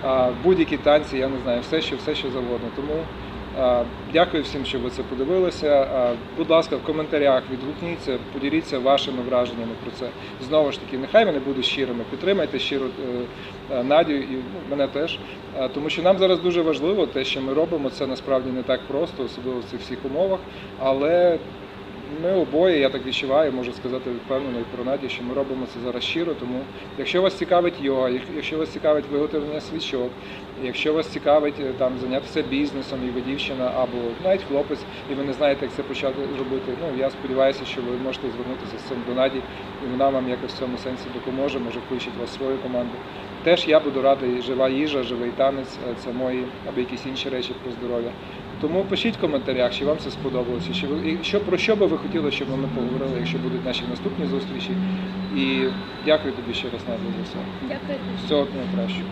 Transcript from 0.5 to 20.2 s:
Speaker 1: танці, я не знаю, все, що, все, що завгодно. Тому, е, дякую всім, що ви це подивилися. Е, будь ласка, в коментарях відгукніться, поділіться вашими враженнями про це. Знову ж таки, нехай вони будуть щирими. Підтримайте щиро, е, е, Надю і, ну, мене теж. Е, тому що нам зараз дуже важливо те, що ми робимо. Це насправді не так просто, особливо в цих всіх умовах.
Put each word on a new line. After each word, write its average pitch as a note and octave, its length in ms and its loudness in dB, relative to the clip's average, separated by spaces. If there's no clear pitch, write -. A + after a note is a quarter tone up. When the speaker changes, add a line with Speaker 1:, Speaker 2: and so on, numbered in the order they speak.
Speaker 1:
танці, D3 420 4
я C3 100 2
не C3+ 140 -2
знаю, A#2+ 180 0
все, D#3+ 200 0
що, D#3+ 160 -2
все, D3+ 180 -4
що C#3 160 -4
завгодно. A#2+ 460 -2
Тому, D3 180 -4
е, B2 260 6
дякую E3 300 4
всім, C3+ 220 -4
що B2+ 140 -2
ви A#2+ 120 -2
це B2+ 120 -6
подивилися. D#3 640 0
Е, C3+ 500 6
будь D#3+ 140 0
ласка, D#3+ 260 6
в A#2+ 60 -4
коментарях D3+ 600 4
відгукніться, C#3+ 640 -4
поділіться C#3+ 460 0
вашими C3 440 4
враженнями A#2 500 0
про A#2+ 100 -8
це. B2 160 -8
Знову D3+ 240 4
ж - 80 -6
таки, - 180 -6
нехай G#3 260 6
вони D#3+ 140 2
будуть C3 260 0
щирими. B2 460 0
Підтримайте E3 480 0
щиро, C3+ 280 0
е, B2 40 -2
е, B2 100 2
Надю D#3 280 6
і, C3+ 180 0
ну, C3 300 -6
мене C#3 180 2
теж. D3 300 -2
Е, C3 100 0
тому C#3+ 220 -2
що E3 120 -2
нам F3+ 160 6
зараз F#3 220 6
дуже F3 220 2
важливо D#3+ 440 2
те, C3 180 -2
що - 160 -2
ми C3 140 -2
робимо. D#3 360 2
Це C#3 160 -4
насправді C3 440 0
не B2+ 120 -2
так B2+ 240 0
просто, C#3 380 -2
особливо B2 360 -4
в A2+ 40 -8
цих - 160 -8
всіх - 240 -8
умовах. F3+ 360 0